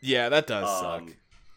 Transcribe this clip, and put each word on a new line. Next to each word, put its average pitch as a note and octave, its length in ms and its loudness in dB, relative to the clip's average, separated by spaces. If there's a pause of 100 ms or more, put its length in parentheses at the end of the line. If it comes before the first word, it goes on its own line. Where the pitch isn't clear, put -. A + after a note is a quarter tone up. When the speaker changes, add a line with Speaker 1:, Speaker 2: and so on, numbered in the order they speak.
Speaker 1:
Yeah, B2 280 2
that D3+ 180 4
does G2+ 220 -2 (140)
Speaker 2:
Um, E2+ 260 -6
Speaker 1:
suck. D#2+ 80 -20 (400)